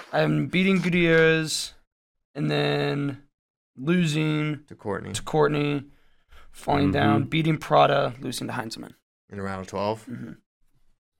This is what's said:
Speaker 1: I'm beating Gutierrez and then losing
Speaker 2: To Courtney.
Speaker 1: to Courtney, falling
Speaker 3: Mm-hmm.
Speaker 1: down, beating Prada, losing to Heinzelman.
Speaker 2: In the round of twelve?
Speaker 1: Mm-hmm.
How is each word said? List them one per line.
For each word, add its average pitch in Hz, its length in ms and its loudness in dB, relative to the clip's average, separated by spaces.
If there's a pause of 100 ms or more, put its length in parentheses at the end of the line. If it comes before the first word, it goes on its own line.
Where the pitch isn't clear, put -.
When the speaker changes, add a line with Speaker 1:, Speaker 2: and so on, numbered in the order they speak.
(120)
Speaker 1:
I'm 151 360 0
beating 190 320 2
Gutierrez 165 920 2 (600)
and 151 160 -2
then 143 720 -2 (520)
losing 151 920 0
Speaker 2:
To - 80 -18
Courtney. 98 380 -6
Speaker 1:
to - 100 -6
Courtney, 147 600 0 (680)
falling 143 340 0
Speaker 3:
Mm-hmm. 143 60 2
Speaker 1:
down, 143 340 2
beating 156 320 0
Prada, 143 640 2
losing 131 280 -8
to - 60 -8
Heinzelman. 113 400 -10 (360)
Speaker 2:
In 101 80 -14
the 98 60 -8
round 98 180 -6
of 92 60 -12
twelve? 104 380 -4
Speaker 1:
Mm-hmm. 120 280 -12 (880)